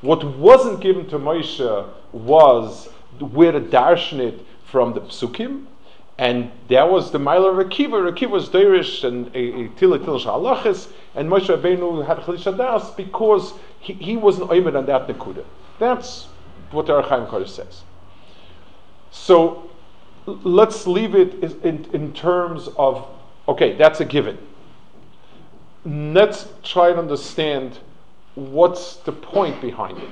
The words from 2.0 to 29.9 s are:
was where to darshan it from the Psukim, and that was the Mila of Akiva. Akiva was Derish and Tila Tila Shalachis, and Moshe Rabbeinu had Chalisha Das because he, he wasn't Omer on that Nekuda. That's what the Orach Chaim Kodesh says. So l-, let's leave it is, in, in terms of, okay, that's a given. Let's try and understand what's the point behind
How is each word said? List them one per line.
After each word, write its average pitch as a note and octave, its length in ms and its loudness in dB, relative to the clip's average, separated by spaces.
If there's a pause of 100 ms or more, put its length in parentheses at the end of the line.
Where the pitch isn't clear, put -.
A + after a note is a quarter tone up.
was A#2+ 760 4 (320)
where C#3+ 320 4
to D3 80 0
darshan C#3 600 2
it A#2 260 -6 (180)
from A#2+ 300 0
the G#2+ 80 -6
Psukim, A#3 640 -8 (500)
and B2 360 -2 (160)
that C#3+ 240 6
was F#3+ 200 0
the D#3 60 -2
Mila F#3 420 2
of F#3 80 0
Akiva. G#3+ 400 -2
Akiva G#3 220 -4
was G3 180 -2
Derish F#3+ 560 2
and B2 300 -6
Tila B2 640 0
Tila C#3 240 -4
Shalachis, F#3 680 -2 (280)
and D3 120 -6
Moshe F#3+ 200 0
Rabbeinu F3 580 0
had D#3 140 -2
Chalisha F3 360 -6
Das A#3+ 360 -4
because G3 640 0 (260)
he, - 140 -14
he F#3+ 220 -6
wasn't G3 360 2
Omer E3+ 260 2
on C3 80 -2
that C3 220 0
Nekuda. G2 360 -10 (360)
That's - 480 -4 (420)
what D3+ 160 -4
the D3+ 80 0
Orach C#3 140 2
Chaim B2 180 0
Kodesh G2 240 -8
says. - 320 -16 (1300)
So - 600 2 (560)
l-, G3+ 160 -12
let's G3+ 420 2
leave F#3+ 300 0
it F#3 280 2
is, D#3+ 200 -8
in, D#3 300 -4
in D3+ 200 -8
terms F3 640 -4
of, - 300 0 (400)
okay, C#3+ 280 2
that's D3+ 240 6
a D#3+ 60 0
given. A2+ 320 -2 (1500)
Let's D#3 640 0 (140)
try F3 280 2
and E3+ 100 0
understand C#3+ 800 -6 (560)
what's D3 640 0
the - 140 -10
point F3 500 -4
behind A2 360 -8